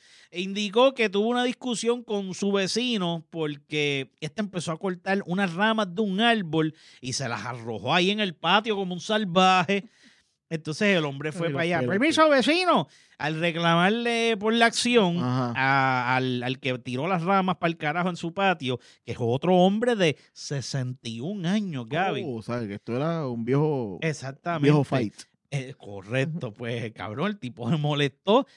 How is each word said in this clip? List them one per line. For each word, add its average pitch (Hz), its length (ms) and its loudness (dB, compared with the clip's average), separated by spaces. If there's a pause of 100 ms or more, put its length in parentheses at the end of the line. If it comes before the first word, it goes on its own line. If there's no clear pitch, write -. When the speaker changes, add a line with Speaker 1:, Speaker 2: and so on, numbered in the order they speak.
(300)
Speaker 1:
E 175 100 -10
indicó 208 540 2
que 226 160 2
tuvo 202 200 2
una 247 120 0
discusión 247 600 -2
con 202 280 -4
su 202 200 -2
vecino 190 760 0
porque 147 920 -4
este 151 200 -8
empezó 190 300 -4
a 160 80 -4
cortar 190 480 -2
unas 180 260 -2
ramas 208 420 0
de 196 80 -2
un 196 180 0
árbol 165 540 2 (260)
y 127 140 -8
se 131 140 -4
las 113 160 -6
arrojó 117 480 -4
ahí 180 200 4
en 214 80 -2
el 190 160 -2
patio 208 400 0
como 185 180 -4
un 175 60 -8
salvaje. 185 880 2 (600)
Entonces 165 480 0
el 160 80 2
hombre 143 260 -4
fue 165 180 -4
Speaker 2:
Ay, 151 40 -2
Speaker 1:
para 135 120 0
allá. 175 160 2
Speaker 2:
espérate. 170 180 0
Speaker 1:
"Permiso, 311 300 4
vecino". 294 600 4 (300)
Al 151 200 -2
reclamarle 185 1000 2
por 220 140 0
la 233 120 4
acción 220 520 2
Speaker 2:
Ajá. 123 360 0
Speaker 1:
a, 131 640 2
al, 127 260 -2
al 131 160 -6
que 127 200 -4
tiró 123 280 -6
las 180 160 -2
ramas 185 360 0
para 170 120 0
el 165 60 -6
carajo 165 320 -2
en 175 80 -6
su 170 160 -8
patio, 165 480 0 (240)
que 120 80 -8
es - 80 -8
otro 131 340 2
hombre 208 400 4
de 170 220 2 (160)
sesenta 127 760 -6
y 113 120 -8
un 185 240 -6
años, 175 420 -2
Gaby. 156 380 -2
Speaker 2:
Oh, 127 120 -6
o 110 60 -8
sea, 120 240 -6
que 98 80 -6
esto 113 220 -6
era 156 320 -2
un 117 160 -6
viejo, 131 560 0
Speaker 1:
Exactamente. 147 640 -4
Speaker 2:
viejo 147 200 6
fight. 127 300 -2 (360)
Speaker 1:
Eh, 135 280 -8
correcto, 123 760 -6
pues, 117 400 -6
cabrón, 110 340 -6
el 208 100 -6
tipo 120 320 -8
se 170 60 2
molestó, 147 720 2 (100)